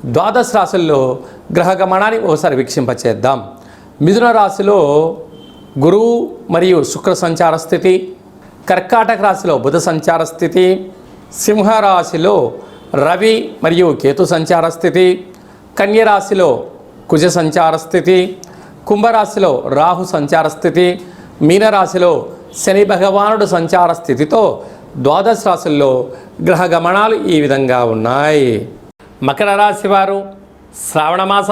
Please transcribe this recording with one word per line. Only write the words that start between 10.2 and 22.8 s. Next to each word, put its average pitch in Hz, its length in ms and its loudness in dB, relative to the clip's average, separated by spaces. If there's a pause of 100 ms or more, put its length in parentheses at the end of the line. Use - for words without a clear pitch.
స్థితి, 185 640 0 (420)
సింహరాశిలో 190 1200 0 (420)
రవి 185 560 0 (140)
మరియు 170 380 2
కేతు 143 220 2
సంచార 165 440 0
స్థితి, 180 560 0 (540)
కన్య 214 260 2
రాశిలో 190 600 0 (460)
కుజ 160 160 2
సంచార 160 500 0
స్థితి, 180 600 0 (500)
కుంభరాశిలో 202 840 0
రాహు 170 360 0
సంచార 160 440 0
స్థితి, 175 520 0 (420)
మీనరాశిలో 180 840 2 (340)
శని 196 240 2